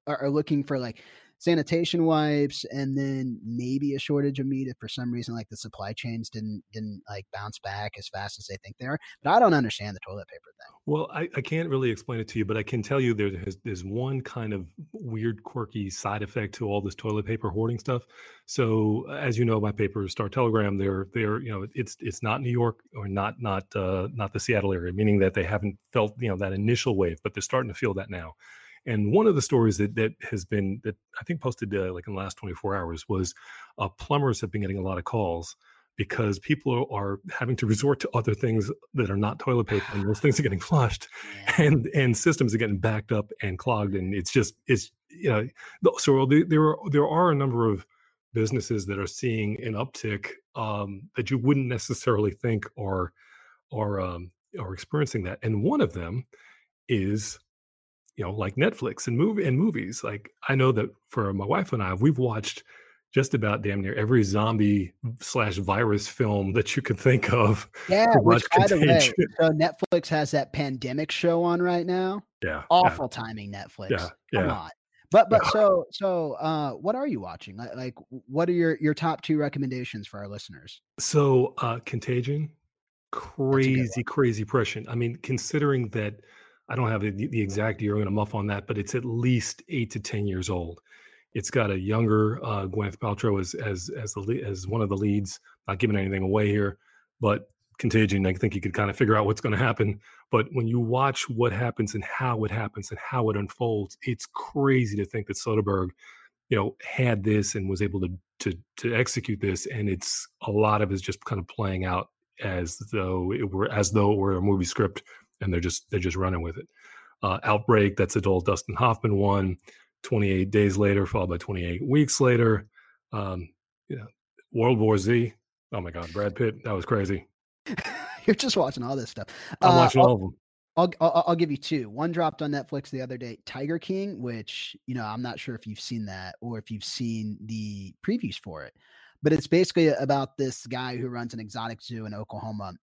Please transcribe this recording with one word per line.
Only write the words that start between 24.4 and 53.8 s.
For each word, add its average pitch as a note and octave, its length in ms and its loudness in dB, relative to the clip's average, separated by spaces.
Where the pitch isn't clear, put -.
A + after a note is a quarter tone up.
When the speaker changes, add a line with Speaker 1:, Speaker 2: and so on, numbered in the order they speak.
Speaker 2:
Seattle G2 320 2
area, F2+ 200 -4
meaning G#2 280 4
that F#2 140 4
they F#2 100 0
haven't G2 320 -2
felt, G#2+ 280 0
you A#2+ 80 -2
know, A2+ 80 -2
that F#2+ 160 -4
initial G#2+ 440 0
wave, F2 280 0
but G#2+ 100 -6
they're G2 80 -6
starting B2+ 260 -2
to F#2+ 60 -10
feel G#2+ 200 -2
that F#2+ 160 -8
now. E2+ 240 -10
And G#2+ 280 0
one A3 160 6
of F3 80 4
the C3+ 60 0
stories A2+ 360 4
that, G#2 160 0
that A2 160 0
has F#2+ 160 -6
been, G2+ 380 -2
that G#2+ 140 -6
I - 20 -12
think E3+ 180 -6
posted, A#2+ 320 -6
uh, F#2 220 -2
like, F2 140 -12
in G2+ 60 -6
the F#2+ 60 -6
last G2 160 -8
twenty-four G2 380 -6
hours E2+ 340 -6
was, F#2 240 0
uh, G2+ 100 -2
plumbers C#3 520 0
have G2+ 100 -6
been G#2+ 100 -4
getting G2 180 -4
a F#2 40 -4
lot F#2 160 -4
of F2 60 -8
calls E2+ 500 -2
because G#2 440 -2
people C3+ 500 -2
are, G2+ 220 -4
are G2 80 -8
having C3 240 -2
to A2+ 120 -2
resort C3 340 2
to - 120 -4
other A2 220 0
things A2+ 380 0
that A#2 140 0
are G2 80 0
not G#2 220 0
toilet A#2+ 300 0
paper, G#2 240 -2
and G2 160 -2
those G#2+ 100 0
things C#3+ 220 4
are - 20 2
getting G2 160 0
flushed, - 480 2
Speaker 1:
Yeah. - 220 4
Speaker 2:
and, C#3 280 4
and B2+ 220 4
systems C3 400 2
are - 20 4
getting G#2 200 0
backed G#2+ 340 -2
up G#2 180 0
and F#2+ 160 -4
clogged, G#2 380 0
and F#2+ 220 -2
it's F2+ 160 -4
just, - 220 2
it's, - 240 2
you F3 200 -2
know, G#2+ 120 2
th-, - 140 4
so C3+ 280 4
there, D3 180 6
there D#3 200 4
are, D#3 260 0
there D3 160 4
are E3 240 4
a D3 60 2
number A#2+ 340 2
of F#2+ 160 -2
businesses A2 540 -2
that G2 120 -4
are G2 80 -2
seeing A2 560 -4
an A2+ 120 -6
uptick, G#2+ 560 -6
um, G#2 580 -6
that A#2+ 160 -4
you C3 80 0
wouldn't C3+ 280 2
necessarily A2 680 -2
think A2 340 -2
are, F#2+ 360 -4
are, G#2 280 -2